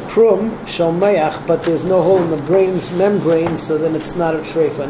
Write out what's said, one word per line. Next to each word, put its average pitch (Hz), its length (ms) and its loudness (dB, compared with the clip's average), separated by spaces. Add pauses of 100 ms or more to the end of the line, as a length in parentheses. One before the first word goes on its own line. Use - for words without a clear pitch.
krum 220 580 2
shel 165 280 -2
mayach, 175 520 0
but 165 180 0
there's 156 200 0
no 185 180 2
hole 185 200 4
in 170 100 -2
the 147 120 -4
brain's 185 500 0
membrane, 170 640 0
so 160 200 -2
then 160 160 -2
it's 151 220 -6
not 165 180 0
a 156 60 -4
treifa. 147 500 -2